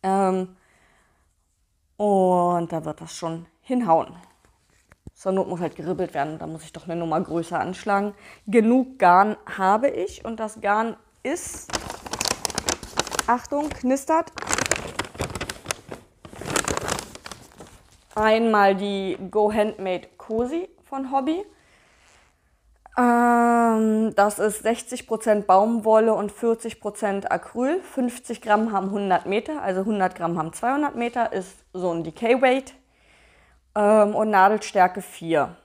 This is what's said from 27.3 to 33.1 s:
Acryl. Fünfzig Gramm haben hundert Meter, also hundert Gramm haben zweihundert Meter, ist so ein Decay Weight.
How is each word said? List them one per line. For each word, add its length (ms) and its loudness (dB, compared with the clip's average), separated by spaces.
Acryl. 500 -2
Fünfzig 580 -6
Gramm 300 2
haben 200 -2
hundert 360 0
Meter, 340 -4
also 240 -4
hundert 300 -2
Gramm 240 -4
haben 140 -4
zweihundert 420 -2
Meter, 380 -2
ist 400 -8
so 180 -2
ein 140 -4
Decay 360 0
Weight. 340 2